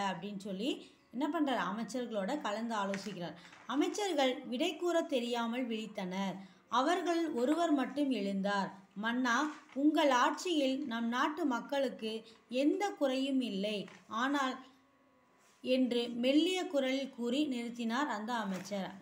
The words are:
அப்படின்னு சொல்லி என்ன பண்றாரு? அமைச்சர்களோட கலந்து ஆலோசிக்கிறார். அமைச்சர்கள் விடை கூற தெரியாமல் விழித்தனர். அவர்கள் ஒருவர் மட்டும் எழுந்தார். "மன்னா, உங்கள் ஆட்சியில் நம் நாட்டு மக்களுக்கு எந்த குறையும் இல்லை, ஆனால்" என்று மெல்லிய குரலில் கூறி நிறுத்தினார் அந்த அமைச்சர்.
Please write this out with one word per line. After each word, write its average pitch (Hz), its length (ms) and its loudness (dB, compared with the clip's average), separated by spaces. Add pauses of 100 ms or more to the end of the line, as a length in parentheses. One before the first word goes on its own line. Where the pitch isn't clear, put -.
(100)
அப்படின்னு 190 260 -6
சொல்லி 202 580 -6 (180)
என்ன 277 160 -2
பண்றாரு? 277 320 0 (100)
அமைச்சர்களோட 220 720 -4
கலந்து 226 340 -4
ஆலோசிக்கிறார். 196 600 -4 (320)
அமைச்சர்கள் 294 800 0
விடை 277 300 0
கூற 339 260 2
தெரியாமல் 240 640 -2
விழித்தனர். 196 680 -2 (340)
அவர்கள் 330 640 2
ஒருவர் 302 400 2
மட்டும் 277 380 2
எழுந்தார். 196 600 0 (240)
"மன்னா, 247 600 0 (200)
உங்கள் 294 360 6
ஆட்சியில் 269 760 2
நம் 233 220 -2
நாட்டு 302 360 0
மக்களுக்கு 233 840 -2 (220)
எந்த 349 420 2
குறையும் 269 500 0
இல்லை, 202 480 -2 (200)
ஆனால்" 262 560 0 (1000)
என்று 247 460 2
மெல்லிய 302 580 4
குரலில் 269 480 0
கூறி 240 320 0
நிறுத்தினார் 240 600 -2
அந்த 220 280 -4
அமைச்சர். 196 560 -4 (100)